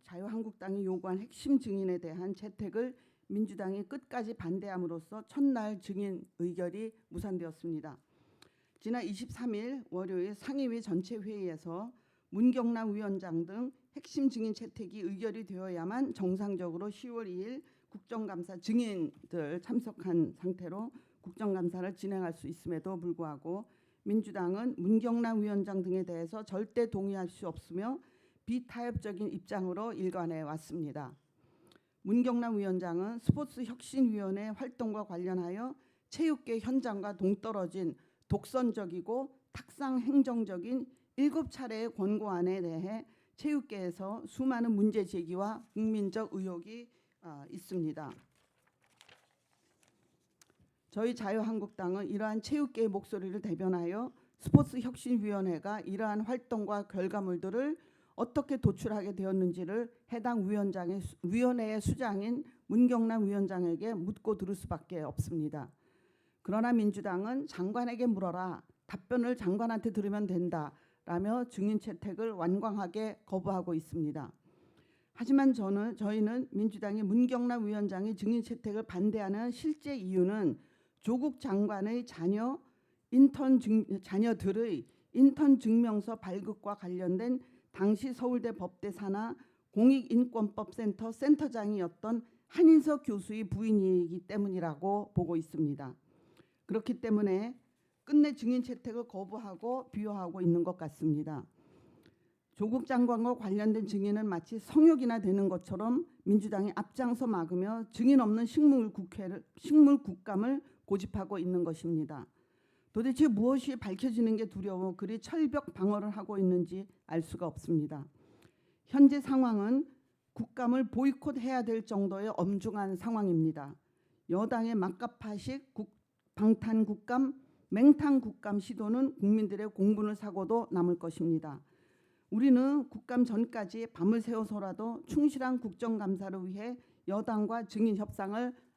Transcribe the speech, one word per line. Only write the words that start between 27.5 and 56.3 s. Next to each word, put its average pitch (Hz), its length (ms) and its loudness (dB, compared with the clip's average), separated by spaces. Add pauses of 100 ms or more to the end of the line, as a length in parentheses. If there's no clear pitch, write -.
비타협적인 233 880 -6
입장으로 190 580 -6
일관해 170 520 -4
왔습니다. 151 680 -8 (880)
문경란 240 540 2
위원장은 185 600 -2
스포츠혁신위원회 226 1300 0
활동과 214 580 -6
관련하여 185 680 -4 (320)
체육계 285 520 -2
현장과 208 580 -2
동떨어진 190 800 -2 (340)
독선적이고 214 1040 -2 (160)
탁상 - 480 -4
행정적인 240 840 2 (320)
일곱 285 340 0
차례의 226 440 -6
권고안에 190 680 0
대해 175 440 -6 (300)
체육계에서 202 920 -6
수많은 240 460 0
문제 208 320 4
제기와 185 580 -6 (120)
국민적 214 580 -2
의혹이, 190 580 -8 (320)
아, 147 280 -16
있습니다. 156 640 -6 (2750)
저희 226 240 -2
자유한국당은 208 960 -4
이러한 214 340 -4
체육계의 262 460 0
목소리를 196 540 -6
대변하여 180 720 -2 (280)
스포츠혁신위원회가 214 1400 0
이러한 208 400 -4
활동과 214 640 -4